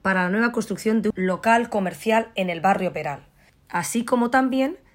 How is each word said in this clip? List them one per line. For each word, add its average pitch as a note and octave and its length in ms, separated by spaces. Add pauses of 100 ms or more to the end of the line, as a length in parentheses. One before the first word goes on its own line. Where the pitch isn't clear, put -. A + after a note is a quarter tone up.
para F#3 220
la F3+ 60
nueva A#3 240
construcción A3 480
de G#3+ 80
un F#3 160
local A3+ 420
comercial G#3+ 680
en F#3 140
el E3 120
barrio F#3+ 320
Peral, D3 320 (420)
así A#3 380
como A#3+ 240
también C4 480 (180)